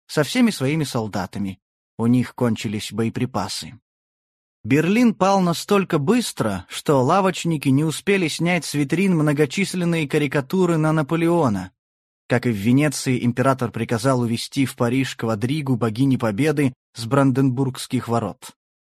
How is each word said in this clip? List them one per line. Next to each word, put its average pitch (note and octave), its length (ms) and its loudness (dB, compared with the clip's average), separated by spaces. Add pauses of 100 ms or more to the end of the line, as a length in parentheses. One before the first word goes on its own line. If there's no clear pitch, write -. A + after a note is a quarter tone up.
со D3+ 180 0
всеми A#3+ 260 2
своими D3 340 -2
солдатами. G2 760 -6 (380)
У A2+ 100 -2
них A#2+ 280 2
кончились G#2+ 580 -4
боеприпасы. A2+ 880 -4 (800)
Берлин F3 520 2
пал G3 260 2
настолько F3+ 580 0
быстро, C3+ 720 -2
что C#3 340 2
лавочники E3 680 0
не C#3 120 4
успели E3+ 460 0
снять E3+ 380 -2
с - 80 -8
витрин D#3+ 420 2
многочисленные D#3 880 0
карикатуры D3+ 720 0
на D#3 160 2
Наполеона. D#3 800 0 (560)
Как A#2+ 160 0
и B2 60 2
в G#2+ 60 -2
Венеции, B2+ 680 0
император B2+ 460 0
приказал A#2 500 -2
увезти A#2+ 460 -2
в - 100 -8
Париж B2+ 400 -2
квадригу B2 600 -2
богини A#2+ 420 0
Победы C3 560 0 (200)
с A#2 120 -10
Бранденбургских C3 1000 0
ворот. A2+ 460 -4 (320)